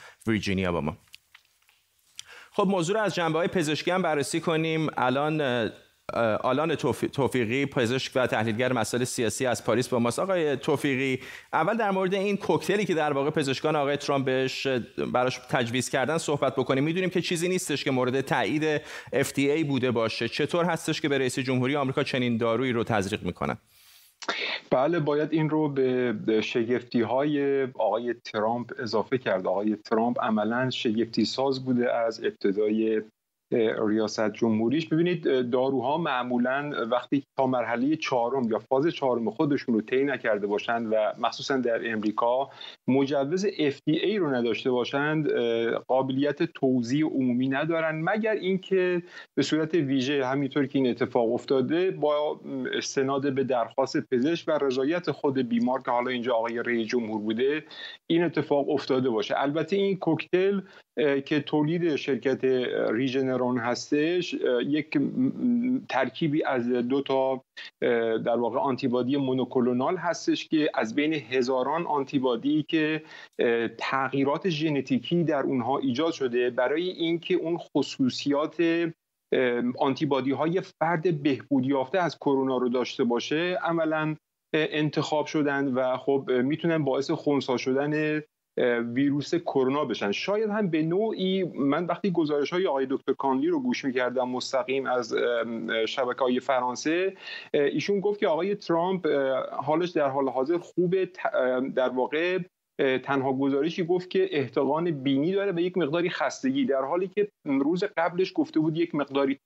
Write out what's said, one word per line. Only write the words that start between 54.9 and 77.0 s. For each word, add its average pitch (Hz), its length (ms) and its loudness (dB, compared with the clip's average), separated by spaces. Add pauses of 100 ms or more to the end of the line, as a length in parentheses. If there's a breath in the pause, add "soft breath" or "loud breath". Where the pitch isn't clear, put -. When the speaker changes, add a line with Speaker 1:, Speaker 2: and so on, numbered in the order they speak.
Speaker 2:
خود 139 280 -2
بیمار 123 440 0
که 131 80 -4
حالا 120 200 0
اینجا 123 240 -2
آقای 117 280 -2
رئیس 113 260 -2
جمهور 113 320 -2
بوده، 127 440 0 (420 loud breath)
این 165 180 2
اتفاق 147 460 0
افتاده 131 400 0
باشه. 107 280 0
البته 156 380 0
این 196 200 2
کوکتل، 185 640 0 (380 loud breath)
اه، 139 220 2
که 147 200 0
تولید 151 560 0
شرکت 131 480 -2 (460)
ریژنرون 127 680 0
هستش، 147 760 0
اه، 123 280 4
یک 147 340 0
م-، 143 60 4
م-، 127 840 2
ترکیبی 143 560 0
از 127 240 -2
دو 123 320 0
تا، 135 320 0
اه، 117 840 -2
در 117 180 0
واقع 120 220 0
آنتیبادی 127 580 0
مونوکلونال 131 800 0
هستش 165 520 -2
که 156 260 2
از 113 200 -2
بین 147 180 0
هزاران 131 720 0
آنتیبادی 139 800 0
که، 156 340 0 (360 loud breath)
اه، 117 300 2
تغییرات 139 800 0
ژنتیکی 147 760 0
در 147 180 0
اونها 135 360 0
ایجاد 139 340 0
شده 123 380 0
برای 135 380 0
اینکه 165 460 -2